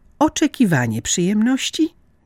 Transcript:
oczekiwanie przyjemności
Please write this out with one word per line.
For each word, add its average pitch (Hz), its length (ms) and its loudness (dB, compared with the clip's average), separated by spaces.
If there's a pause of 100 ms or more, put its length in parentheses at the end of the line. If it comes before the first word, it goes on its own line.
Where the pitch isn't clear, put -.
(200)
oczekiwanie 170 800 0
przyjemności 220 960 -2 (280)